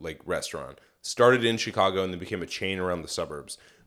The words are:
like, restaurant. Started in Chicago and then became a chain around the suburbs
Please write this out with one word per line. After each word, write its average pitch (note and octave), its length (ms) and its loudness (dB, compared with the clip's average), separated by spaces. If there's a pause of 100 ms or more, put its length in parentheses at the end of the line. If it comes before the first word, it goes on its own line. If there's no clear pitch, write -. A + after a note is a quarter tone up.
like, D#2+ 240 -10
restaurant. C#2+ 560 -6 (220)
Started A#2+ 420 6
in A2+ 140 4
Chicago F#2+ 440 2
and F#2 100 -2
then F2 60 -8
became F#2 240 -6
a - 40 -8
chain F#2+ 340 -4
around F2+ 220 -2
the D2+ 60 -12
suburbs D2+ 500 -8 (280)